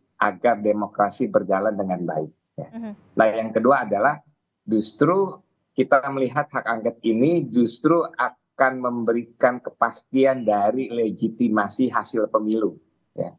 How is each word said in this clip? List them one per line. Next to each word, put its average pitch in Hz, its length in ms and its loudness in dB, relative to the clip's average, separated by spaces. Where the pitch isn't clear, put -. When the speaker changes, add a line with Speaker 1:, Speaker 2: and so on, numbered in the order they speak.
Speaker 1:
agar 104 400 0
demokrasi 104 640 0
berjalan 98 480 0
dengan 92 320 -4
baik, 78 240 -4
ya. - 160 -12
Speaker 2:
Mhm. 226 220 -12
Speaker 1:
Nah, 110 80 4
yang 113 240 -2
kedua 120 320 2
adalah 110 400 -2
justru 147 640 0
kita 135 400 2
melihat 135 320 -2
hak 123 160 -8
angket 113 400 -6
ini 123 480 2
justru 123 480 2
akan 131 640 -2
memberikan 120 800 0
kepastian 131 880 0
dari 107 400 2
legitimasi 113 1040 0
hasil 110 400 -2
pemilu, 107 480 0
ya. - 200 -8